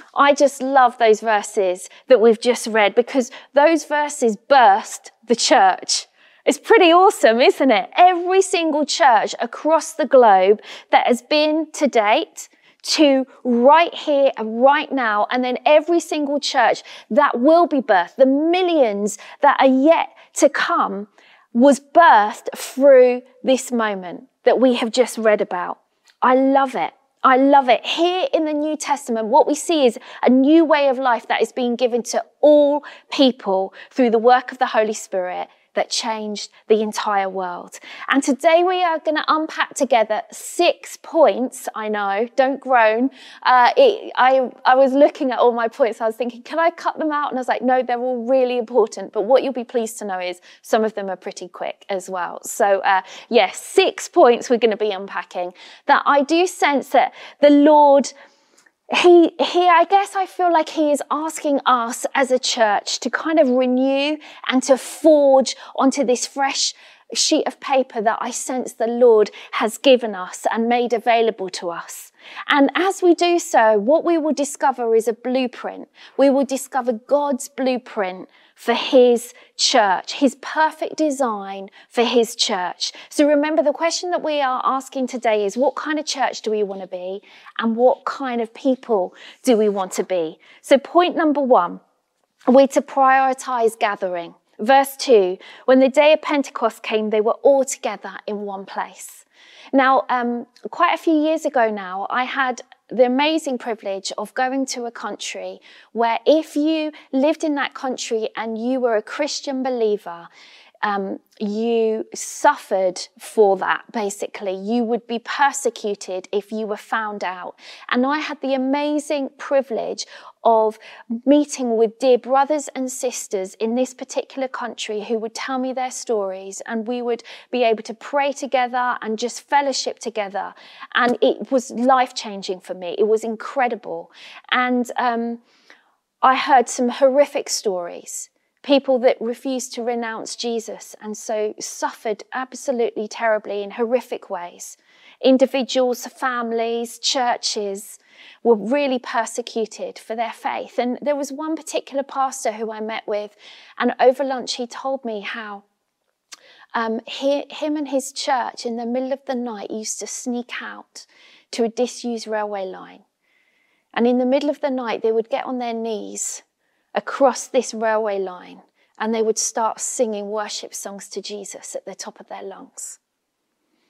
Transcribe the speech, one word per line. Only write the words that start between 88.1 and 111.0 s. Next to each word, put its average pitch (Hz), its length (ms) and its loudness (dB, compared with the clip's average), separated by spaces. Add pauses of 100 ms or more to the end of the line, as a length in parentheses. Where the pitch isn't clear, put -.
of 220 100 -8
people 247 640 -2 (280)
do 247 140 4
we 214 140 2
want 190 220 -6
to 196 120 -4
be? 175 340 -4 (220)
So - 160 4
point 339 400 0
number 302 240 0
one, 190 400 2 (640)
we're 269 220 6
to 269 140 -2
prioritize 262 960 0
gathering. 180 560 -6 (240)
Verse 269 360 4
two, 190 440 2 (260)
"When 262 160 6
the 262 80 4
day 294 240 4
of 302 80 4
Pentecost 269 640 -4
came, 214 260 -4
they 214 140 0
were 220 200 -2
all 269 220 4
together 202 640 -10
in 208 160 -8
one 196 240 -12
place." - 580 -14 (480)
Now, 269 380 2
um, 240 360 -4 (240)
quite 339 220 0
a 330 60 -2
few 330 160 0
years 311 320 0
ago 233 240 0
now, 196 400 -8
I 247 140 -2
had 254 360 -4 (280)
the 247 180 2
amazing 285 500 -2
privilege 196 640 -10
of 208 160 -12
going 262 320 -2
to 247 180 -10
a 233 60 -10
country 196 720 -12 (320)
where 226 340 -2
if 311 300 2
you 311 340 -2 (220)
lived 302 320 0
in 302 100 -2
that 269 180 -4
country 233 640 -6
and 220 240 -8
you 254 220 -4
were 233 160 0
a 214 60 -2
Christian 277 600 -8
believer, 208 640 -4 (540)
um, 202 380 -6 (180)